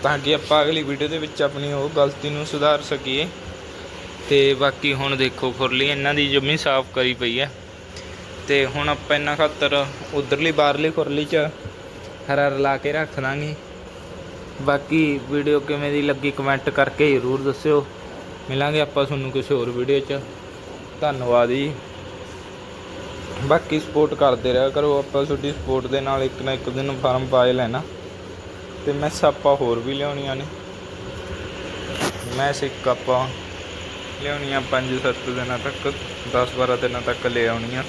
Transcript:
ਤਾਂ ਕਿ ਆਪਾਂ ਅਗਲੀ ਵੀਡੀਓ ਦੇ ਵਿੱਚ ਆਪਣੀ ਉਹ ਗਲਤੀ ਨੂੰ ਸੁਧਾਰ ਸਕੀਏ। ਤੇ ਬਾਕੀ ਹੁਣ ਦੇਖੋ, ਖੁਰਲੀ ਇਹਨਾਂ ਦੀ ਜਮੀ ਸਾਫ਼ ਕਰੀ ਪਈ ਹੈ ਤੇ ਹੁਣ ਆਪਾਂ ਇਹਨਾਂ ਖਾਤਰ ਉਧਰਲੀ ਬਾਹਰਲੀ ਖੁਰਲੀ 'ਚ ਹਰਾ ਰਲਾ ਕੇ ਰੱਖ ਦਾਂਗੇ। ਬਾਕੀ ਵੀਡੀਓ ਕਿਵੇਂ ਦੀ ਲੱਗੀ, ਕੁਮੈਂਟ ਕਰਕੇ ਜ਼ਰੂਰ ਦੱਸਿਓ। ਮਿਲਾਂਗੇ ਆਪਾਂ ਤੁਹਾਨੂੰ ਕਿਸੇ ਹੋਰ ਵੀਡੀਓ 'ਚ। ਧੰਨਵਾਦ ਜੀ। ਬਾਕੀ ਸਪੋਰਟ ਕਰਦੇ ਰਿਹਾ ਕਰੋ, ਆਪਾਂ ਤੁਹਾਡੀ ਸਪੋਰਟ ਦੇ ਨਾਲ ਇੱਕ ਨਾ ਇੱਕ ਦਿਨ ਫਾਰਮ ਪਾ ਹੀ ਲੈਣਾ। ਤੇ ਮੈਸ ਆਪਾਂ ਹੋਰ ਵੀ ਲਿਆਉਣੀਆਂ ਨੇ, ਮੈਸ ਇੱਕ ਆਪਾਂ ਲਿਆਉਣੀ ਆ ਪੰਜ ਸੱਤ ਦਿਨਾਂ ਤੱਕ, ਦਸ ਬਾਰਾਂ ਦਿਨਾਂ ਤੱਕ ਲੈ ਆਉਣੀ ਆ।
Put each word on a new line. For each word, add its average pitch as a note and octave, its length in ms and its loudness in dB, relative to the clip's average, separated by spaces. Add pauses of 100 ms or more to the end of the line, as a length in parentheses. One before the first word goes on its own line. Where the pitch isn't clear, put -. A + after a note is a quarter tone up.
ਤਾਂ C#3+ 160 4
ਕਿ C#3+ 140 2
ਆਪਾਂ D3+ 300 4
ਅਗਲੀ D#3 200 2
ਵੀਡੀਓ C#3+ 240 -2
ਦੇ D#3+ 100 -2
ਵਿੱਚ D3+ 240 -4
ਆਪਣੀ C#3+ 320 0
ਉਹ C#3+ 220 0
ਗਲਤੀ C#3+ 340 2
ਨੂੰ D3 180 -4
ਸੁਧਾਰ D3 360 4
ਸਕੀਏ। C#3 440 -2 (1000)
ਤੇ C#3 260 8
ਬਾਕੀ C#3 380 2
ਹੁਣ C#3 220 0
ਦੇਖੋ, C3 360 0
ਖੁਰਲੀ B2+ 360 2
ਇਹਨਾਂ C#3 260 0
ਦੀ D3 160 4
ਜਮੀ C#3 280 4
ਸਾਫ਼ C3+ 360 2
ਕਰੀ B2+ 200 2
ਪਈ B2 260 0
ਹੈ C#3+ 100 0 (960)
ਤੇ C#3 180 4
ਹੁਣ D3 240 -2
ਆਪਾਂ D3 280 0
ਇਹਨਾਂ D3 200 0
ਖਾਤਰ C#3+ 480 2 (280)
ਉਧਰਲੀ C#3+ 400 2
ਬਾਹਰਲੀ D3 380 4
ਖੁਰਲੀ D3 340 0
'ਚ D#3 240 2 (800)
ਹਰਾ C#3+ 200 4
ਰਲਾ C#3 280 2
ਕੇ C#3+ 140 -2
ਰੱਖ D3+ 280 -2
ਦਾਂਗੇ। C#3+ 340 -2 (1080)
ਬਾਕੀ C#3+ 580 2 (100)
ਵੀਡੀਓ D3 300 4
ਕਿਵੇਂ C#3+ 320 -2
ਦੀ D3 100 2
ਲੱਗੀ, C#3+ 300 0
ਕੁਮੈਂਟ C#3 400 0
ਕਰਕੇ C#3+ 400 4
ਜ਼ਰੂਰ C3 320 2
ਦੱਸਿਓ। C#3 420 2 (640)
ਮਿਲਾਂਗੇ C#3+ 320 2
ਆਪਾਂ C#3+ 240 2
ਤੁਹਾਨੂੰ C3+ 260 -4
ਕਿਸੇ B2+ 240 0
ਹੋਰ A#2+ 160 0
ਵੀਡੀਓ B2+ 280 2
'ਚ। C#3 200 -4 (840)
ਧੰਨਵਾਦ B2 480 4
ਜੀ। C#3 220 0 (1700)
ਬਾਕੀ D#3 360 2
ਸਪੋਰਟ D3 360 2
ਕਰਦੇ B2+ 380 4
ਰਿਹਾ C3 160 4
ਕਰੋ, D3 300 2
ਆਪਾਂ C#3 260 0
ਤੁਹਾਡੀ C#3+ 260 -2
ਸਪੋਰਟ C3 360 -2
ਦੇ C3+ 140 0
ਨਾਲ C3+ 220 0
ਇੱਕ C3 180 -2
ਨਾ C3+ 120 -2
ਇੱਕ C3 160 -4
ਦਿਨ C3+ 320 -2
ਫਾਰਮ C3 260 2
ਪਾ B2+ 180 6
ਹੀ B2+ 80 6
ਲੈਣਾ। B2+ 300 0 (1000)
ਤੇ C#3+ 80 0
ਮੈਸ D3 320 -2
ਆਪਾਂ C#3+ 300 4
ਹੋਰ A#2+ 240 2
ਵੀ B2+ 140 -4
ਲਿਆਉਣੀਆਂ C#3 420 -2
ਨੇ, C3+ 100 -6 (1900)
ਮੈਸ C#3 260 0
ਇੱਕ C3 240 -4
ਆਪਾਂ B2+ 400 2 (880)
ਲਿਆਉਣੀ C#3+ 380 -4
ਆ C3+ 60 2 (120)
ਪੰਜ C3 300 2
ਸੱਤ B2+ 280 0
ਦਿਨਾਂ B2 300 -2
ਤੱਕ, C#3 320 -4 (420)
ਦਸ B2 240 2
ਬਾਰਾਂ B2+ 200 4
ਦਿਨਾਂ B2 240 0
ਤੱਕ A#2+ 260 -2
ਲੈ A#2+ 200 4
ਆਉਣੀ A#2 280 -2
ਆ। C3 140 -2